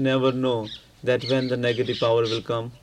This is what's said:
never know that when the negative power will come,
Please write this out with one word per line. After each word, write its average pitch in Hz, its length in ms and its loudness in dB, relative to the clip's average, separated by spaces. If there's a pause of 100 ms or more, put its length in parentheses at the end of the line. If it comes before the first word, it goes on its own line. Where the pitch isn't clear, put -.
never 131 340 2 (100)
know 117 220 -2 (380)
that 123 160 2
when 127 260 0
the 123 200 -2
negative 120 320 -2
power 117 240 4
will 113 200 -2
come, 117 280 -6 (120)